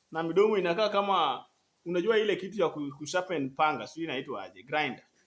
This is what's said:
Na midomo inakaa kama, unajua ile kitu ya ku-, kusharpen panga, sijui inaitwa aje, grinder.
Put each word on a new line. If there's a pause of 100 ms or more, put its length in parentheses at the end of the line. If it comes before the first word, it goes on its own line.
(120)
Na
midomo
inakaa
kama, (400)
unajua
ile
kitu
ya
ku-,
kusharpen
panga,
sijui
inaitwa
aje,
grinder. (220)